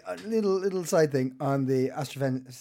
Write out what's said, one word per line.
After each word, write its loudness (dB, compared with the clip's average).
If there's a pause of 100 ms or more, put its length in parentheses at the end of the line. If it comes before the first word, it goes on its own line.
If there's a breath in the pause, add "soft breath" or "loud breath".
a -6 (120)
little, 2
little -2
side 4
thing 0
on 2
the 2
AstraZen-, -4 (140)